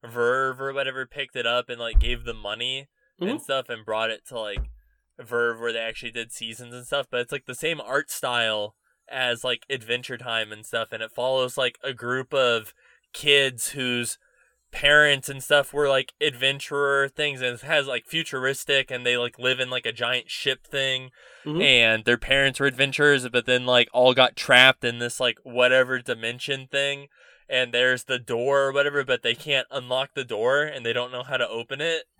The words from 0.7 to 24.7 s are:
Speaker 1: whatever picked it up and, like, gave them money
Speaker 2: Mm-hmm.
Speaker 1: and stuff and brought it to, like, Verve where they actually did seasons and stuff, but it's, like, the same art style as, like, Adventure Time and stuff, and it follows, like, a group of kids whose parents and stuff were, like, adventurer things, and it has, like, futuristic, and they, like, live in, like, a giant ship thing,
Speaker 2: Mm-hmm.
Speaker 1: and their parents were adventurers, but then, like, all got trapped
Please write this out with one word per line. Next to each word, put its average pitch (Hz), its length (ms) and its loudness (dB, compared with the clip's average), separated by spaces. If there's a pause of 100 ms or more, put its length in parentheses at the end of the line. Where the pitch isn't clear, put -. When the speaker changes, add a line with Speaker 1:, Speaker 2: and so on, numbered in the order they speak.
Speaker 1:
whatever 131 320 -4
picked 139 300 -10
it 120 100 -4
up 120 240 0
and, 117 100 -8
like, 117 200 2
gave 117 240 0
them 117 140 -8
money 120 500 -8 (320)
Speaker 2:
Mm-hmm. 190 120 -4
Speaker 1:
and 294 100 -6
stuff 135 260 -4
and 113 180 -10
brought 110 260 -2
it 107 160 -10
to, 123 120 -10
like, 104 220 -6 (580)
Verve 117 400 -2
where 117 140 -4
they 113 60 -4
actually 113 320 -8
did 117 200 -10
seasons 117 420 -14
and 123 120 -14
stuff, 143 260 -2
but 123 80 -2
it's, 123 140 -4
like, 139 120 -8
the 127 100 -12
same 156 260 -4
art 135 280 -2
style 110 680 -2 (340)
as, 123 340 -2
like, 123 260 -2
Adventure 123 480 -6
Time 113 360 -6
and 107 120 -18
stuff, 113 280 -4
and 113 100 -8
it 110 80 -12
follows, 127 460 0
like, 127 260 -2
a 135 100 -6
group 123 400 -6
of 120 400 2 (380)
kids 139 600 2
whose 123 460 -4 (540)
parents 143 560 4
and 139 160 -10
stuff 143 300 2
were, 143 160 2
like, 135 320 0
adventurer 139 880 0
things, 143 320 -4
and 123 140 -2
it 120 60 -16
has, 143 260 0
like, 123 180 -4
futuristic, 139 840 -2
and 123 140 -8
they, 123 120 2
like, 120 220 -4
live 127 200 2
in, 127 100 -2
like, 127 180 -4
a 113 40 -4
giant 120 380 -2
ship - 360 -4
thing, 131 440 -4 (340)
Speaker 2:
Mm-hmm. 151 180 -2
Speaker 1:
and 117 440 6
their 120 140 4
parents 135 400 0
were 139 80 2
adventurers, 135 640 2
but 120 180 0
then, 123 180 2
like, 123 280 4
all 127 200 6
got 127 220 4
trapped 131 500 8